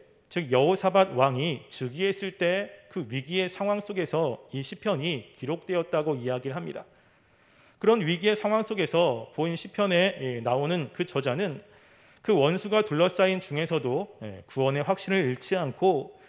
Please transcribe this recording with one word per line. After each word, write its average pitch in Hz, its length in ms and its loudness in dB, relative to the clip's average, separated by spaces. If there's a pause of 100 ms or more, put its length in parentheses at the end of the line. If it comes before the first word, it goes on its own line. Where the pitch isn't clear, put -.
(300)
즉 160 220 -4
여호사밧 185 640 4
왕이 131 540 0
즉위했을 185 680 -4
때 185 480 -2 (100)
그 165 140 -6
위기의 156 400 -2
상황 202 320 -2
속에서 165 720 -4
이 135 100 -6
시편이 160 720 -4
기록되었다고 165 800 -2
이야기를 127 400 -4
합니다. 170 300 -10 (920)
그런 220 220 4
위기의 185 380 2
상황 214 260 0
속에서 170 720 0
보인 165 220 -2
시편에, 190 640 0
예, 127 180 -4
나오는 135 540 0
그 170 120 -4
저자는 139 560 -2 (600)
그 220 120 2
원수가 185 500 4
둘러싸인 185 580 2
중에서도, 151 800 -4
예, 98 220 -12
구원의 135 380 0
확신을 190 420 0
잃지 127 320 -2
않고 165 600 0 (120)